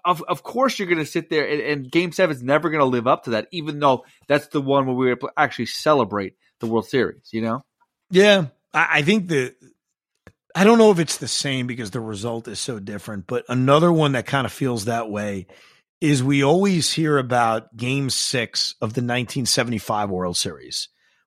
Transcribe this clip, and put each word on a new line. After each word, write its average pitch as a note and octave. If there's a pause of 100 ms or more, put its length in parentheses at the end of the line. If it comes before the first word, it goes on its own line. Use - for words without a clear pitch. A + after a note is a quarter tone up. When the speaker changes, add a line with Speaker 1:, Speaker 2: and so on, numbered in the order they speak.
Speaker 1:
of, F3
of F3+
course B3
you're F#3+
gonna D#3+
sit D#3+
there D3+
and, D3
and C3
game E3+
seven's D#3
never D3+
gonna D3+
live B2
up C#3+
to -
that, G#2+
even D3+
though C3+ (240)
that's C#3+
the D3+
one C#3
where B2+
we B2+ (100)
actually B2+
celebrate G#2 (240)
the A#2+
World A2
Series, G#2
you A2+
know? A2+ (460)
Speaker 2:
Yeah. F#3+ (260)
I, E3 (100)
I D3+
think F3+
that, C3 (1000)
I F3
don't A#3
know A3
if F3+
it's D#3+
the B2+
same C3
because A#2
the B2
result A2+
is G#2
so A#2
different, G2+
but B2
another C#3
one D#3
that A#2+
kind C3+
of G#2+
feels A#2+
that A#2
way G2+ (540)
is D3
we C#3
always F3
hear D3+
about A#2
game C3
six -
of A2+
the B2+
nineteen B2
seventy-five A2
World F2+
Series. - (380)